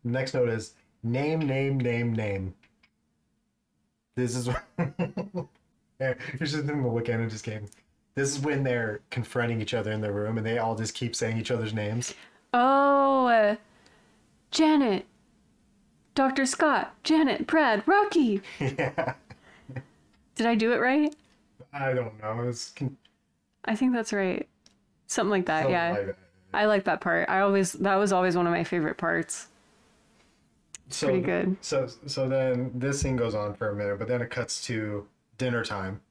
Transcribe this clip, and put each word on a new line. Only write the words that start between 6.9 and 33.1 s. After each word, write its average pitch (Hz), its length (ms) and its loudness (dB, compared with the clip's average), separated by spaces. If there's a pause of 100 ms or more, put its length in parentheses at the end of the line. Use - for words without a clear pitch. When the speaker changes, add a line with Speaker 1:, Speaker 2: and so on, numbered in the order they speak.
Speaker 1:
at 113 100 0
it, 113 80 -2
just 107 160 -10
game. 104 220 -8 (480)
This 139 220 -2
is 139 40 -4
when 139 240 0
they're 117 340 -2 (120)
confronting 117 520 -2
each 104 120 -6
other 107 180 -2
in 107 80 -4
the 107 100 -2
room 104 280 -2
and 107 80 -4
they 113 120 0
all 113 160 0
just 110 180 -4
keep 117 220 -4
saying 113 240 -2
each 113 140 -2
other's 113 200 -2
names. 110 420 -4 (380)
Speaker 2:
Oh, 269 760 4
uh, 220 260 4 (960)
Janet. 285 560 4 (1080)
Doctor 269 280 4
Scott, 262 480 2 (120)
Janet, 311 420 4
Brad, 254 400 4
Rocky. 339 640 4
Speaker 1:
<laughs> - 80 -18
Yeah. 131 560 -2 (1200)
Speaker 2:
Did 220 120 0
I 233 100 4
do 220 160 4
it 233 60 2
right? 294 360 2 (580)
Speaker 1:
I 135 200 -2
don't 113 280 -4
know. 110 280 -4
It's 120 220 -8
con- - 260 -6 (680)
Speaker 2:
I 220 100 0
think 254 180 2
that's 226 180 -2
right. 196 360 -2 (580)
Something 208 240 -2
like 190 160 2
that, 156 160 0
Speaker 1:
Something - 120 2
Speaker 2:
yeah. 170 180 0
Speaker 1:
like 196 140 -2
that. 196 100 -8 (360)
Speaker 2:
I 208 140 2
like 208 200 2
that 165 140 0
part. 170 280 0
I 190 100 0
always, 196 360 2
that 196 200 0
was 196 180 2
always 180 240 2
one 175 120 2
of 170 40 2
my 170 120 0
favorite 160 340 -2
parts. 165 480 -4 (1400)
Speaker 1:
So, - 180 -4
Speaker 2:
Pretty 185 160 2
good. 185 380 0
Speaker 1:
so, 135 260 -2 (200)
so 135 220 -2
then 131 460 0
this 139 260 -2
scene 131 140 0